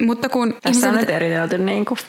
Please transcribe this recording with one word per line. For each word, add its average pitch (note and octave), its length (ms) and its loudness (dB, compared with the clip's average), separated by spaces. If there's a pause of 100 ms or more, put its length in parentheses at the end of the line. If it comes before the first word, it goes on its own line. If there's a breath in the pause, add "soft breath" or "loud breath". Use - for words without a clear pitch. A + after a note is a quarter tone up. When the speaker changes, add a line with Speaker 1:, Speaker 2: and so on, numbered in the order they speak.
Speaker 1:
Mutta A#3 260 0
kun A#3+ 340 0
Speaker 2:
Tässä B3 260 2
on - 60 4
Speaker 1:
ihmiset A3+ 140 2
Speaker 2:
nyt D#3+ 140 0
eritelty E3 360 0
niinku G3+ 380 0 (120)